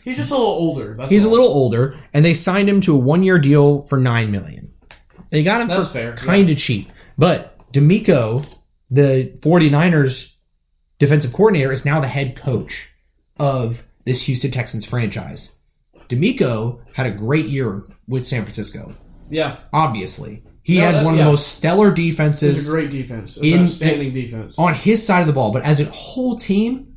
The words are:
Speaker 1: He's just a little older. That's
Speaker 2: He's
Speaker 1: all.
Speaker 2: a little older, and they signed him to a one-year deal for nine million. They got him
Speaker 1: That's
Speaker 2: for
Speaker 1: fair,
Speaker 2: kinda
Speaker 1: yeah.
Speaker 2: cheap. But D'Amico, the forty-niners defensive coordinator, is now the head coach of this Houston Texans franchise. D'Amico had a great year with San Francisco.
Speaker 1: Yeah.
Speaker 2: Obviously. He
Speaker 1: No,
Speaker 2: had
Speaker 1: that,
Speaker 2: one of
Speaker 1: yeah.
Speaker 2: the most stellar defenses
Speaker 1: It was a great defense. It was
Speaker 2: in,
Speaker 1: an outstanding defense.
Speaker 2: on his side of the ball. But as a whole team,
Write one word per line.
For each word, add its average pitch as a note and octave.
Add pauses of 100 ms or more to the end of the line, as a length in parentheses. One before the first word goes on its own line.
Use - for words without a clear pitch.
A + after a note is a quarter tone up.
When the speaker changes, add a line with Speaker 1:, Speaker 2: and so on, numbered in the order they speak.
Speaker 1:
He's B3
just -
a C#4+
little A#3+
older. C#3+
That's C3
Speaker 2:
He's G3+
Speaker 1:
all. A3
Speaker 2:
a -
little B3
older, C3 (180)
and D3
they E3+
signed G3
him G3
to F3+
a C#3+
one-year F3
deal C#3+
for -
nine A#2
million. F2 (580)
They D3+
got G#3+
him A#3
Speaker 1:
That's F3+
Speaker 2:
for -
Speaker 1:
fair, A#2
Speaker 2:
kinda F#3
Speaker 1:
yeah. C#3
Speaker 2:
cheap. G#2+ (280)
But -
D'Amico, C#3+ (480)
the C3
forty-niners D3+ (640)
defensive C#3+
coordinator, F#3
is A#2
now D3
the C3+
head C3+
coach - (480)
of B2+ (220)
this B2+
Houston C3
Texans A#2
franchise. A2+ (540)
D'Amico B2 (120)
had C3
a A2
great A#2
year A#2+ (240)
with B2+
San A#2
Francisco. - (360)
Speaker 1:
Yeah. D3+ (140)
Speaker 2:
Obviously. A2 (180)
He F3
Speaker 1:
No, E3+
Speaker 2:
had E3+
Speaker 1:
that, D3
Speaker 2:
one D#3+
of -
Speaker 1:
yeah. D3+
Speaker 2:
the D3+
most D3
stellar F#3+
defenses D3+
Speaker 1:
It -
was C#3+
a -
great D3+
defense. B2
It -
was D3
Speaker 2:
in, F3
Speaker 1:
an F3+
outstanding D3
defense. A2+
Speaker 2:
on E3
his A3
side F3+
of D#3+
the D3+
ball. A#2
But A#2+
as D3
a D3+
whole B3+
team, A3+